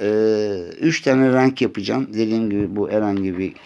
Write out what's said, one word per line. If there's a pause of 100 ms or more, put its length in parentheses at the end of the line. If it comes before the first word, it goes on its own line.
e, (720)
üç
tane
renk
yapacağım.
Dediğim
gibi
bu
herhangi
bir (100)